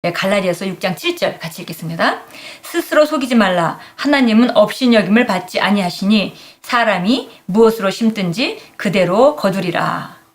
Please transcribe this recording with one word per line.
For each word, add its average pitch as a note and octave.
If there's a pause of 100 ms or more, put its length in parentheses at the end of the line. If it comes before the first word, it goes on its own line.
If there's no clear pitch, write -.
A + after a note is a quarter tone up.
네, E3+
갈라디아서 F#3+
육 F3+
장 F3+
칠 F4
절 -
같이 E3
읽겠습니다. E3 (380)
"스스로 D#4
속이지 C4+
말라. F3+ (160)
하나님은 B3
업신여김을 G#3+
받지 F#3
아니하시니 G3 (260)
사람이 A3 (140)
무엇으로 A3
심든지 G#3+ (140)
그대로 F#3+
거두리라." F#3 (180)